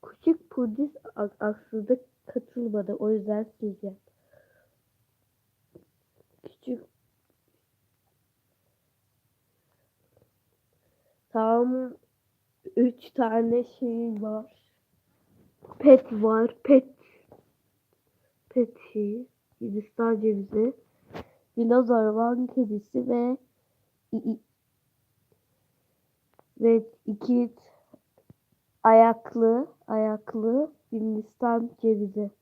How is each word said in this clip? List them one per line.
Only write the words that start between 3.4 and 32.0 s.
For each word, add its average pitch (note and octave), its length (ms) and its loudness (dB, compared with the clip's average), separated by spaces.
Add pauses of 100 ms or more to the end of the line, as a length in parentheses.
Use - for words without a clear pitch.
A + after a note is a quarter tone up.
sileceğim. G3 360 -10 (2500)
Küçük. - 420 -14 (4000)
Tam B3 640 0 (840)
üç A#3+ 340 0
tane A#3 540 0
şey A#3 580 -8
var. G#3+ 480 -12 (1080)
Pet C4 340 8
var. A3 520 0
Pet. C4 300 4 (1500)
Pet - 300 -2 (140)
şeyi. G#3+ 360 -6 (320)
Hindistan G#3+ 600 -4
cevizi. G#3+ 540 -2 (840)
Dinozor, A#3 580 2
van A#3+ 320 -2
kedisi A#3+ 640 -4
ve A#3+ 280 -2 (760)
i-, A3 180 -6
i-, A3 100 -8 (2250)
ve A3+ 240 4 (220)
iki A#3+ 460 -2 (1300)
ayaklı, A3+ 840 4 (200)
ayaklı A3 840 -4 (200)
Hindistan A3+ 800 -4 (120)
cevizi. G#3 480 -2 (120)